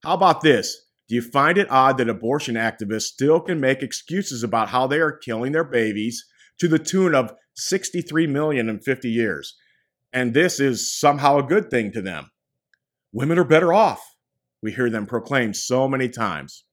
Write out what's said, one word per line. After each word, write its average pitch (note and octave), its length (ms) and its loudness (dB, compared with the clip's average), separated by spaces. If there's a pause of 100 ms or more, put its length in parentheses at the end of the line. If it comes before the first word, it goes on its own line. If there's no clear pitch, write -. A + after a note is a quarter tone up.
How D#3+ 100 0
about F3 260 4
this? C3 440 2 (240)
Do A2+ 80 -4
you A#2+ 60 0
find C#3+ 360 2
it G3+ 100 0
odd C3 300 4
that A#2 100 0
abortion A#2 460 -4
activists A2 480 -4
still D#3 380 2
can E3+ 180 -6
make C3 240 0
excuses C3+ 640 -8
about A2 240 0
how B2+ 180 0
they C#3+ 140 -2
are D#3 100 0
killing A#2+ 400 -6
their D#3+ 140 -2
babies A2+ 600 -2 (360)
to F3 80 2
the D#3+ 100 4
tune F3+ 340 0
of C3 220 0 (220)
sixty-three E3+ 720 -2
million C#3 400 -2
in G#2+ 100 -6
fifty B2+ 320 -4
years? G#2+ 460 -4 (560)
And B2 200 -2
this E3 280 2
is C3 360 -2
somehow C#3+ 420 4
a C#3 40 2
good F3 280 0
thing A2+ 220 0
to A2 100 -6
them. E2+ 280 -10 (840)
"Women C#3+ 260 0
are F3 60 4
better D3 280 4
off," G3 420 2 (480)
we G#2+ 80 -4
hear A#2+ 200 0
them G#2+ 160 -4
proclaim A#2 480 -2
so C3 340 0
many C3 200 -2
times. F2+ 640 -6